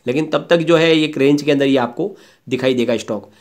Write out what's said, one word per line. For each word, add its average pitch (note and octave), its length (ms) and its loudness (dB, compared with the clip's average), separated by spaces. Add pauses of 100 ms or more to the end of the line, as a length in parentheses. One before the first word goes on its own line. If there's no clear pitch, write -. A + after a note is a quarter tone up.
लेकिन C3+ 200 -2
तब D#3 240 -4
तक F3 100 4
जो E3 160 2
है D#3+ 200 4
एक D#3 220 -2
रेंज C#3+ 240 2
के C#3+ 100 0
अंदर C#3 140 0
ये C3+ 120 2
आपको C3 340 -4 (360)
दिखाई B2+ 260 -2
देगा A#2 240 -2
स्टॉक। G#2+ 320 -10 (120)